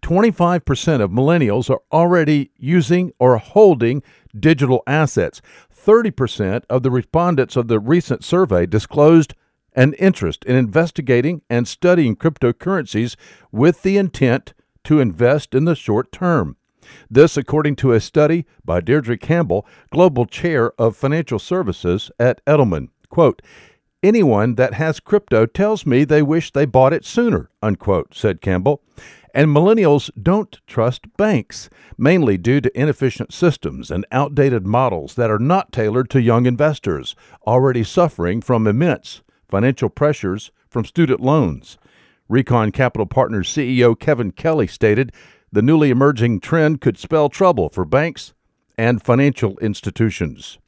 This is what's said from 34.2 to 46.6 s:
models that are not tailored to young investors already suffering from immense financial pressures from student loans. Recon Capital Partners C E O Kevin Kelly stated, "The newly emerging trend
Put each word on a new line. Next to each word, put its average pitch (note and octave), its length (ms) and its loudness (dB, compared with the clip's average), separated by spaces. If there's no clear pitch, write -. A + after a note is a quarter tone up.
models G#2 480 -2
that A#2 160 -2
are G#2 100 0
not E3 320 -2
tailored A2+ 380 -2
to C3+ 120 2
young A#2 260 2
investors A#2+ 680 -2
already B2 380 0
suffering A2 580 -2
from A2+ 240 -2
immense B2 560 -2
financial A#2 400 -2
pressures G#2+ 640 -4
from A#2+ 160 -8
student D3 360 -2
loans. B2 580 -2
Recon A#2+ 440 0
Capital A#2+ 340 -2
Partners G#2+ 440 -2
C B2+ 300 -2
E B2 40 4
O A#2 100 4
Kevin A#2 380 -2
Kelly D#3 360 -2
stated, A2 440 -2
"The G#2 100 0
newly D3 300 4
emerging A#2+ 480 2
trend D#3 420 0